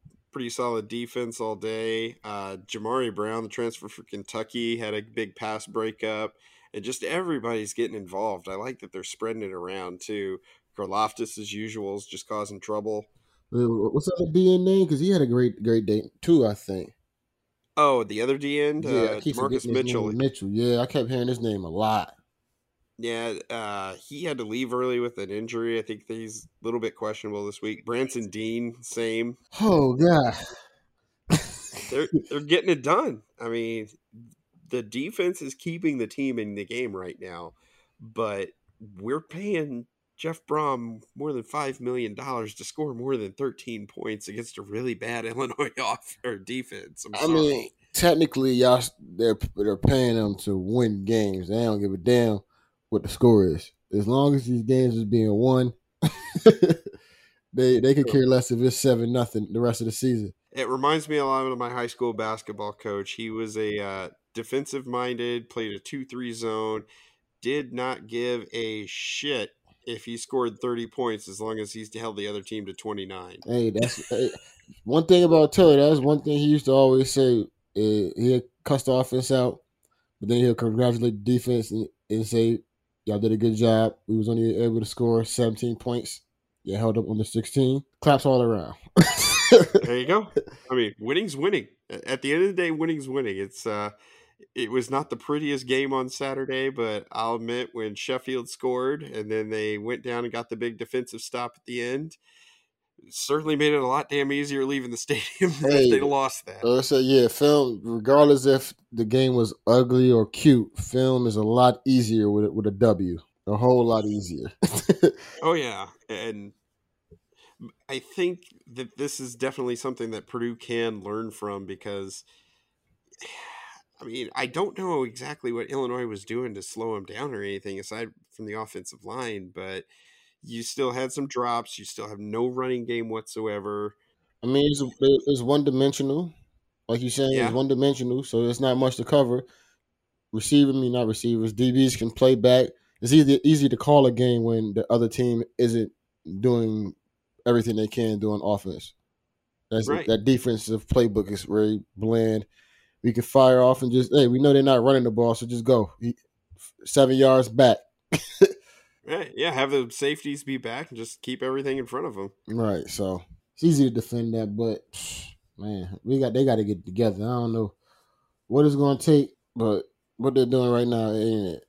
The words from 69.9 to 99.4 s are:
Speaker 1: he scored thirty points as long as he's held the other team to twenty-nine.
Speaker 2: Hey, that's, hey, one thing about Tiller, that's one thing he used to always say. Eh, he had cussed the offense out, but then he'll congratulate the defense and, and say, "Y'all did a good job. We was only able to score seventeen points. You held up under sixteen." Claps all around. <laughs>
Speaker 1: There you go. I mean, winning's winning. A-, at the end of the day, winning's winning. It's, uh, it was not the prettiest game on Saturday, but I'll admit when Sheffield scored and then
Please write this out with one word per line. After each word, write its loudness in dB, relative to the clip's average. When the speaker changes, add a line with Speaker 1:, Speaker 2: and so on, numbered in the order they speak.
Speaker 1:
he -10
scored -4
thirty -4
points -6
as -16
long -6
as -10
he's -16
held -10
the -6
other -8
team -10
to -12
twenty-nine. -12
Speaker 2:
Hey, 0
that's, -4
hey, 0
one 2
thing 8
about 6
Tiller, 8
that's 6
one 2
thing 0
he 0
used 4
to 4
always 6
say. 4
Eh, 2
he 4
had 2
cussed 0
the 2
offense 0
out, 0
but -4
then 2
he'll 4
congratulate 0
the 2
defense 0
and, -4
and -2
say, 2
"Y'all 0
did 2
a 2
good 2
job. 2
We -2
was 0
only 0
able 0
to -4
score 0
seventeen -2
points. -8
You -4
held 0
up -2
under -2
sixteen." 0
Claps 4
all 4
around. -2
<laughs> 10
Speaker 1:
There -2
you -4
go. 0
I 0
mean, 2
winning's -4
winning. 0
A-, -12
at -4
the -2
end 2
of 4
the -4
day, 0
winning's -4
winning. -4
It's, -10
uh, -4
it -6
was -2
not -4
the -6
prettiest -4
game -2
on -2
Saturday, -6
but -6
I'll -4
admit -6
when -8
Sheffield -6
scored -4
and -10
then -4